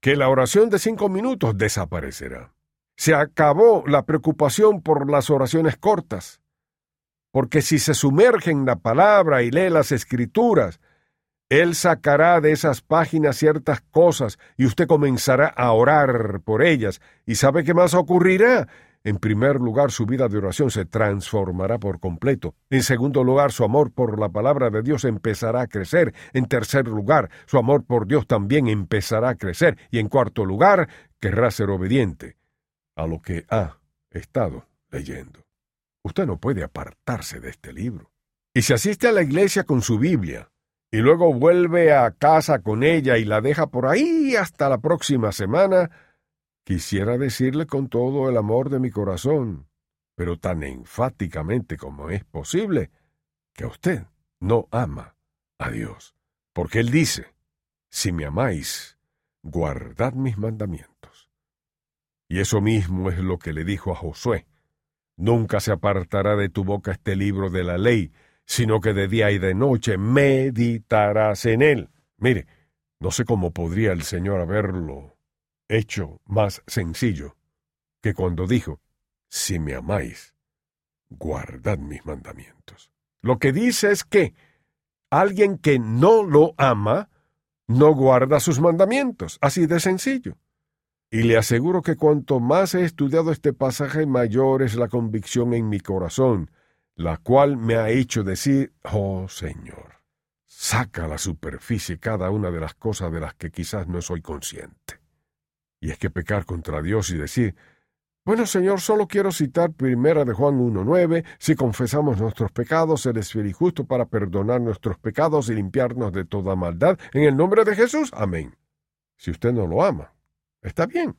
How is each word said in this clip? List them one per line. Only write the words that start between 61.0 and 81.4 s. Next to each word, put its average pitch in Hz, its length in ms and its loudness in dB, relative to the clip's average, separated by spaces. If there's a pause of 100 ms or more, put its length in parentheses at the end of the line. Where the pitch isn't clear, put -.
Y 87 120 -4
eso 101 200 0
mismo 95 500 0
es 85 80 -6
lo 92 200 -4
que 85 140 -10
le 78 120 -8
dijo 95 280 -6
a 82 40 -6
Josué, 85 500 -6 (720)
"Nunca 107 440 0
se 107 100 -4
apartará 98 640 -2
de 101 140 -2
tu 98 160 -4
boca 98 260 -6
este 98 240 -6
libro 98 360 -2
de 90 120 -4
la 87 160 -4
ley, 104 340 0 (340)
sino 110 340 0
que 107 140 0
de 98 120 0
día 104 240 2
y 101 80 0
de 92 160 0
noche 113 440 0
meditarás 117 1500 0
en 113 160 2
él". 139 260 2 (280)
Mire, 104 300 0 (540)
no 92 100 -4
sé 120 140 -4
cómo 90 280 -2
podría 90 400 -2
el 85 100 -6
Señor 92 380 -4
haberlo 87 760 -6 (520)
hecho 104 560 -4
más 101 420 -2
sencillo 82 720 -6 (640)
que 104 100 -2
cuando 90 360 -4
dijo, 107 320 -2 (480)
"Si - 320 -6
me 71 160 -6
amáis, 73 580 -8 (760)
guardad 76 680 -8